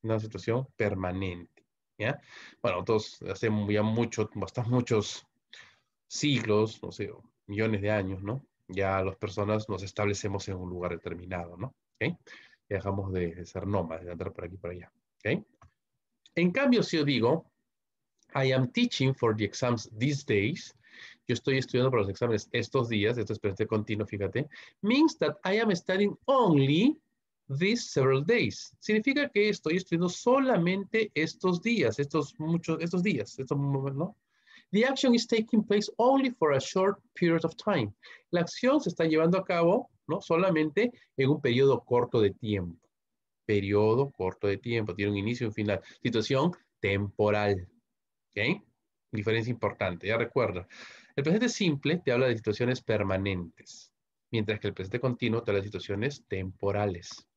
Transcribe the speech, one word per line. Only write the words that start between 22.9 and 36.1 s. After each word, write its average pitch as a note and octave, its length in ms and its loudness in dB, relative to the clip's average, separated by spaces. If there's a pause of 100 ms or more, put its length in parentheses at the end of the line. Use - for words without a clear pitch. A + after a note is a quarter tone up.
esto A2+ 160 -4
es G#2 60 -8
presente G2+ 280 -2
continuo, G#2+ 400 -2
fíjate, G2+ 420 -4 (320)
means C#4 360 4
that - 280 -2
I G3 140 2
am A3 160 2
studying F#3+ 500 0
only F#3+ 720 4 (600)
these G#3+ 240 2
several C3+ 420 2
days. F3+ 540 0
Significa C4+ 500 0
que G#3 200 2
estoy F3 280 -2
estudiando F3 320 0
solamente A3 1040 2
estos E3+ 480 0
días, E3+ 380 0
estos C#3+ 400 -2
muchos, D#3+ 420 -2
estos F3 220 -2
días, F#3 340 -2
estos, C3+ 200 -4
¿no? C#3 600 -4 (580)
The G#3+ 80 6
action C4+ 320 4
is A#3 100 2
taking A3 380 2
place G#3 340 0
only B3+ 340 4